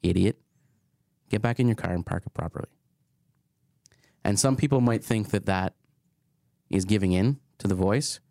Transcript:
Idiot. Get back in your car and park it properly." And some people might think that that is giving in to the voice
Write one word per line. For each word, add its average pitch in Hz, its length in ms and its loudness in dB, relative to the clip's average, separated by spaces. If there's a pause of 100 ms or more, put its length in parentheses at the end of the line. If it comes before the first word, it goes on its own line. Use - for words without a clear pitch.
Idiot. 92 380 0 (880)
Get 107 140 -2
back 117 160 -2
in 123 80 4
your 117 80 4
car 90 180 -6
and 87 120 -2
park 87 200 -4
it - 80 -14
properly." - 360 -8 (1500)
And 101 160 0
some 135 160 2
people 139 260 2
might 117 220 2
think 110 260 -2
that 101 160 -2
that 95 300 -2 (960)
is 92 140 0
giving 95 260 2
in 107 280 2 (200)
to - 80 -4
the 95 80 2
voice 101 440 0 (120)